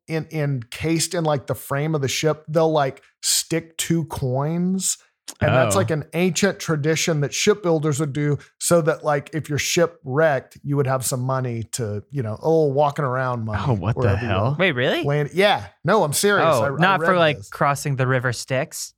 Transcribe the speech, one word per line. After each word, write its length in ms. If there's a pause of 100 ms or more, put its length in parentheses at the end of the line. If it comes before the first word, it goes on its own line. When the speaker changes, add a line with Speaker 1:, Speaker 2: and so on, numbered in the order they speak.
Speaker 1:
in, 240
encased 840
in, 100
like, 240
the 80
frame 400
of 40
the 80
ship, 400
they'll, 240
like, 300 (200)
stick 540
two 280
coins 960 (420)
and 120
that's, 220
Speaker 2:
Oh. 60
Speaker 1:
like, 100
an 140 (100)
ancient 440
tradition 600
that 140
shipbuilders 680
would 140
do 240 (200)
so 220
that, 240
like, 300
if 160
your 80
ship 440
wrecked, 600
you 140
would 100
have 180
some 160
money 520
to, 380
you 120
know, 180
a 80
little 240
walking 320
around 400
money 220
Speaker 2:
Oh, 80
what 220
the 60
Speaker 1:
wherever 200
you 60
Speaker 2:
hell? 300
Speaker 3:
Wait, 140
really? 320
Speaker 1:
land. 300
Yeah. 320 (180)
No, 200
I'm 100
serious. 320 (100)
Speaker 3:
Oh, 80
Speaker 1:
I, 40
I 80
Speaker 3:
not 280
for, 80
Speaker 1:
read 60
Speaker 3:
like, 180
Speaker 1:
this. 140
Speaker 3:
crossing 460
the 100
River 260
Styx? 640